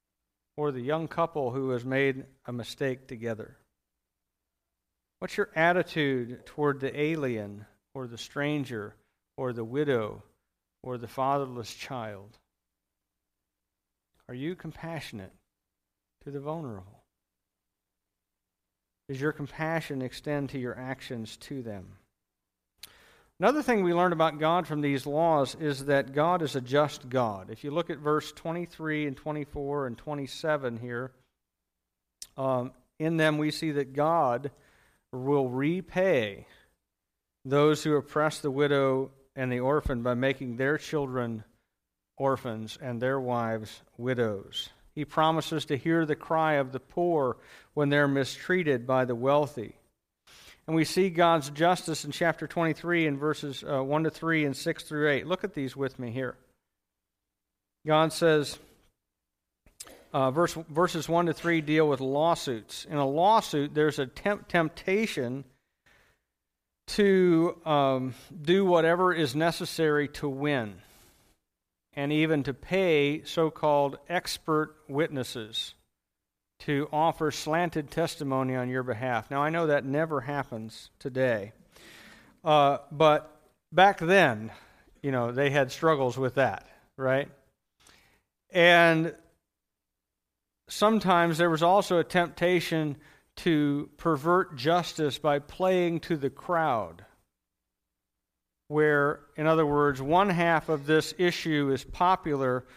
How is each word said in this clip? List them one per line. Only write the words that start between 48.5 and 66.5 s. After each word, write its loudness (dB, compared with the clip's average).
by 2
the -2
wealthy. 0
And 0
we 4
see 2
God's 4
justice 0
in -8
chapter -2
twenty-three 0
in 0
verses, -4
uh, -2
one 0
to 0
three 0
and -2
six -6
through 0
eight. 0
Look -4
at -6
these -6
with -6
me -8
here. -6
God 4
says, 2
uh, 2
verse, 0
verses -2
one 2
to 0
three 0
deal 2
with 0
lawsuits. -2
In -6
a 2
lawsuit, 2
there's 2
a -2
temp-, -4
temptation -2